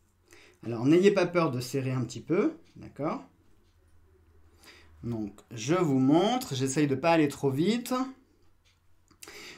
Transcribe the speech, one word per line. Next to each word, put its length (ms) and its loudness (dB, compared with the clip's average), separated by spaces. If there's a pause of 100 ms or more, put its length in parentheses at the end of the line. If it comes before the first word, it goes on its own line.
(640)
Alors, 220 -4
n'ayez 260 6
pas 140 2
peur 240 0
de 100 -6
serrer 320 -6
un 120 -2
petit 160 -10
peu, 340 0 (220)
d'accord ? 480 -10 (1800)
Donc, 280 -6 (200)
je 240 -2
vous 240 2
montre, 540 2
j'essaye 340 0
de 80 0
pas 160 2
aller 180 4
trop 200 -2
vite. 440 0 (1600)